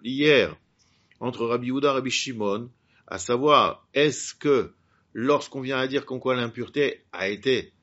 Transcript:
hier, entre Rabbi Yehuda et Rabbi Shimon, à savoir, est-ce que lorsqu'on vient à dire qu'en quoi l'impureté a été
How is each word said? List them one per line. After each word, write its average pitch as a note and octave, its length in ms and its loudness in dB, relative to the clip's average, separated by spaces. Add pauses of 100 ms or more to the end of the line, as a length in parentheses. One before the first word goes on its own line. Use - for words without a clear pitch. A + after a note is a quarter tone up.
hier, C3 500 4 (640)
entre A#2 280 -6
Rabbi B2 220 -2
Yehuda C#3 200 0
et C3+ 40 2
Rabbi C3 180 -2
Shimon, A2+ 580 -4 (380)
à F#2+ 100 -10
savoir, B2 760 2
est-ce C#3+ 400 0
que B2 400 0 (400)
lorsqu'on C3+ 480 -2
vient C3 160 -4
à C3 80 0
dire C3+ 180 -2
qu'en B2+ 140 -8
quoi B2+ 180 0
l'impureté A#2+ 760 -2
a F#2+ 180 -4
été G#2 420 -2 (100)